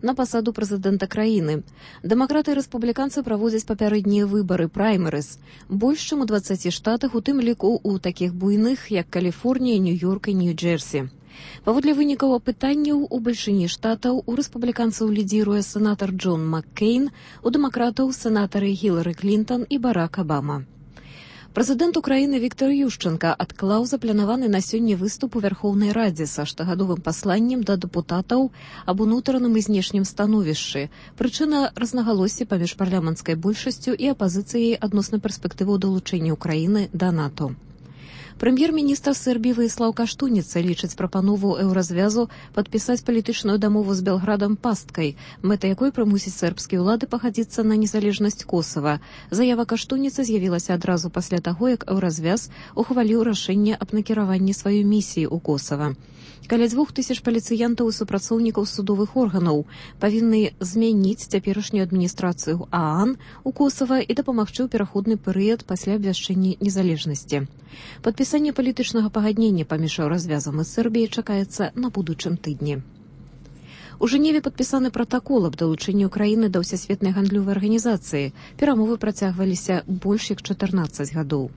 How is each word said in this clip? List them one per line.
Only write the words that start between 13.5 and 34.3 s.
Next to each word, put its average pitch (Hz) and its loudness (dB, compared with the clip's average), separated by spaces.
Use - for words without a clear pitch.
штатаў 247 0
у 233 -2
рэспубліканцаў 233 0
лідзіруе 208 2
сенатар 208 0
Джон 185 0
Маккейн, 220 0
у 240 0
дэмакратаў 262 0
сенатары 202 0
Гілары 175 0
Клінтон 214 0
і 285 0
Барак 196 0
Абама. 143 -2
Прэзідэнт 277 2
Украіны 277 2
Віктар 262 0
Ющенка 185 0
адклаў 208 0
запланаваны 226 0
на 196 2
сёння 220 0
выступ 214 -4
у 202 -2
Вярхоўнай 202 2
Радзе 180 0
са - -4
штогадовым 180 -2
пасланнем 214 0
да 202 0
дэпутатаў 185 -2
аб 196 0
унутраным 247 2
і 220 4
знешнім 196 0
становішчы. 190 0
Прычына — 285 0
рознагалоссі 220 0
паміж 170 0
парламенцкай 165 0
большасцю 214 -2
і 262 0
апазіцыяй 208 0